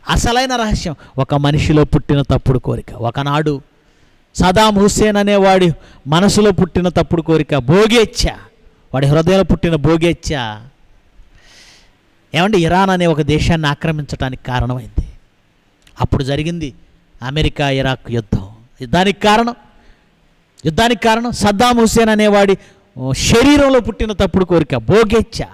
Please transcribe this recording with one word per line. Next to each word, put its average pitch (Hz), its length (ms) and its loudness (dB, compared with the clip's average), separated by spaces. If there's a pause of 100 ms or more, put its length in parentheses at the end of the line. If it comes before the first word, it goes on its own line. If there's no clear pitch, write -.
అసలైన 247 480 -2
రహస్యం. 214 380 -4 (240)
ఒక 135 160 -2
మనిషిలో 147 500 2
పుట్టిన 147 380 -2
తప్పుడు 131 360 0
కోరిక. 117 340 -8
ఒకనాడు 139 720 -4 (760)
సదాం 202 420 2
హుస్సేన్ 208 380 2
అనేవాడి 190 560 4 (340)
మనసులో 202 440 2
పుట్టిన 180 380 -2
తప్పుడు 170 340 -2
కోరిక, 156 340 0
భోగేచ్ఛ, 202 760 2 (640)
వాడి 135 120 0
హృదయంలో 165 360 2
పుట్టిన 170 320 0
భోగేచ్ఛ, 151 840 -2 (1700)
ఏమండి, 180 300 2
ఇరాన్ 185 260 2
అనే 180 160 0
ఒక 156 140 0
దేశాన్ని 156 460 0
ఆక్రమించడానికి 143 760 -6
కారణమైంది. 123 640 -6 (920)
అప్పుడు - 240 -2
జరిగింది 151 500 -6 (480)
అమెరికా 143 480 -4
ఇరాక్ 131 400 -4
యుద్ధం. 110 380 -4 (320)
యుద్ధానికి 170 400 -2
కారణం, 226 340 0 (1120)
యుద్ధానికి 226 360 0
కారణం 233 300 0
సద్దాం 233 480 0
హుస్సేన్ 226 300 2
అనేవాడి, 202 480 2 (400)
ఓ, 131 140 -6
శరీరంలో 269 680 4
పుట్టిన 220 320 -8
తప్పుడు 190 320 -2
కోరిక, 165 320 0
భోగేచ్ఛ. 196 760 0